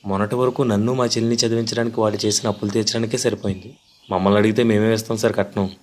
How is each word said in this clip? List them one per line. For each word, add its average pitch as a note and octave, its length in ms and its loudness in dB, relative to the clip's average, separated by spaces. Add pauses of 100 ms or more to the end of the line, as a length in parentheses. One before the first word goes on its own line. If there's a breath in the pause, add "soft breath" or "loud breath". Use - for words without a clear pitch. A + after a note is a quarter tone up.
మొన్నటి G2+ 300 -2
వరకు B2+ 280 0
నన్ను A2+ 300 2
మా B2+ 140 0
చెల్లిని A#2 320 0
చదివించడానికి A#2 600 -2
వాళ్ళు G#2+ 200 0
చేసిన G#2+ 340 0
అప్పులు G2+ 220 -4
తీర్చడానికే A2+ 500 -2
సరిపోయింది. G#2 460 -4 (380)
మమ్మల్ని G2 320 4
అడిగితే A2 220 4
మేమే A2 300 2
ఇస్తాం A2 300 -4
సార్ A2 140 2
కట్నం G2 320 -2 (140)